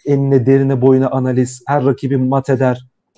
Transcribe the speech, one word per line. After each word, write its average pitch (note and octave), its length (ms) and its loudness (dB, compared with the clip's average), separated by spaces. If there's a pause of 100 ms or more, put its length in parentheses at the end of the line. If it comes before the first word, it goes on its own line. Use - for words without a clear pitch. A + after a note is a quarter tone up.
enine, C#3 400 0
derine, C3+ 360 2
boyuna C3 280 2
analiz. B2+ 580 -4
Her C#3 180 -2
rakibi C3+ 320 -2
mat C3 320 -2
eder. B2+ 380 -2 (300)